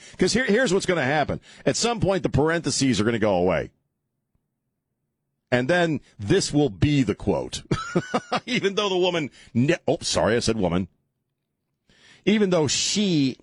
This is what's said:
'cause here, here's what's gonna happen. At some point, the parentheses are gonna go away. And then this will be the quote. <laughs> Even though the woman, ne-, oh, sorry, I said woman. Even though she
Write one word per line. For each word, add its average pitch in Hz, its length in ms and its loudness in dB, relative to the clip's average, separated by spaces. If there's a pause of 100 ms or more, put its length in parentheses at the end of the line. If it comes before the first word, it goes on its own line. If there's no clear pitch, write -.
(180)
'cause 185 140 2
here, 254 140 0
here's 214 280 2
what's 190 120 0
gonna 170 180 0
happen. 135 380 -2 (240)
At 135 100 0
some 233 240 -2
point, 180 240 0
the - 60 -2
parentheses 139 720 0
are - 20 -2
gonna 117 160 0
go 101 160 2
away. 87 360 0 (1800)
And 127 180 0
then 170 300 0 (180)
this 147 360 0
will 147 160 2
be 135 340 2
the 98 120 -2
quote. 67 480 -4 (420)
<laughs> - 400 -6
Even 202 300 -2
though 208 120 -2
the 185 100 -2
woman, 175 320 0 (240)
ne-, 143 220 2 (100)
oh, 156 140 0
sorry, 98 380 0
I - 20 0
said 113 180 -2
woman. 90 300 -2 (1400)
Even 208 260 4
though 160 180 2
she 160 760 0